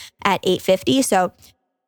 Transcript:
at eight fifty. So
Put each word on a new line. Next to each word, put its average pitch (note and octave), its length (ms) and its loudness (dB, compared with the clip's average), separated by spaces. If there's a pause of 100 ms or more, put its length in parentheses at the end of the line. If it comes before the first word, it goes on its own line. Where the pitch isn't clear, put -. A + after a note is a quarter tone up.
(240)
at G3 200 0
eight F3+ 180 0
fifty. B3+ 400 2
So F#3 320 0 (540)